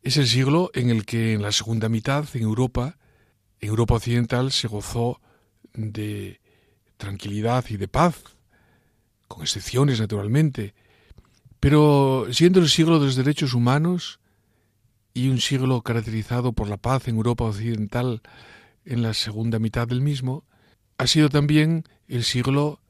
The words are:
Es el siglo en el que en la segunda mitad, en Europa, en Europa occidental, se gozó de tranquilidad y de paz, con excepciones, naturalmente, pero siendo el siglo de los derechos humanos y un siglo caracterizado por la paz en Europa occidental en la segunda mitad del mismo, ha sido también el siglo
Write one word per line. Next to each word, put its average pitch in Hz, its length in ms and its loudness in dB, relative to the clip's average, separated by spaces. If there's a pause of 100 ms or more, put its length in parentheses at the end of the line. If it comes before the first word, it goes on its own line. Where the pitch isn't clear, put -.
Es 131 120 -2
el 139 120 2
siglo 135 460 2
en 123 160 0
el 110 160 0
que 113 280 0
en 104 80 -2
la 104 100 -4
segunda 110 380 -2
mitad, 139 440 -2
en 113 100 -4
Europa, 123 540 -2 (640)
en - 80 -10
Europa 113 280 2
occidental, 120 580 0
se - 160 -2
gozó 117 500 -6 (540)
de 104 640 -10 (560)
tranquilidad 104 720 -4
y 110 80 -8
de 98 140 -6
paz, 160 340 0 (1040)
con - 140 -16
excepciones, 120 580 0
naturalmente, 110 760 -2 (840)
pero 139 720 4
siendo 180 300 6
el 156 80 4
siglo 165 300 4
de 143 80 2
los 127 100 0
derechos 135 360 0
humanos 143 680 0 (920)
y 127 140 0
un 127 140 2
siglo 131 400 0
caracterizado 117 720 -2
por 101 160 -2
la 101 80 -6
paz 127 320 -2
en 113 60 -2
Europa 113 280 0
occidental 113 800 -4 (640)
en 120 160 -4
la 113 120 -2
segunda 113 460 -4
mitad 117 300 -2
del 123 100 -2
mismo, 135 460 -4 (520)
ha 127 100 -2
sido 151 200 4
también 151 560 2 (240)
el 120 160 -4
siglo 135 560 0 (100)